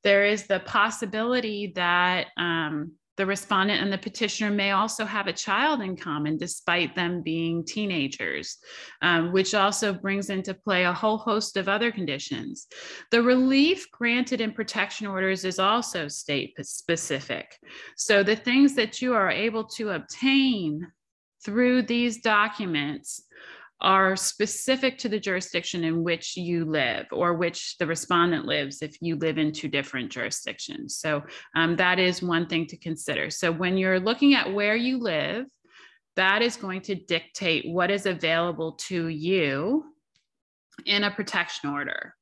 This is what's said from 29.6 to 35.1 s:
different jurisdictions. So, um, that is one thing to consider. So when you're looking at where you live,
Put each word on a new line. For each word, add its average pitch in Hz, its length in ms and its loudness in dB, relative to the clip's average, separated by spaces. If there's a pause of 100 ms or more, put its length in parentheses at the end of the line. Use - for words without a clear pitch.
different 139 420 -4
jurisdictions. - 840 -8
So, 151 260 -2 (320)
um, 165 220 4
that 180 220 2
is 180 240 2
one 170 240 0
thing 165 220 -2
to 170 100 -16
consider. 151 500 -6
So 165 240 0
when 180 240 0
you're 185 240 2
looking 247 320 4
at 202 220 2
where 208 220 2
you 247 220 0
live, 180 460 -2 (720)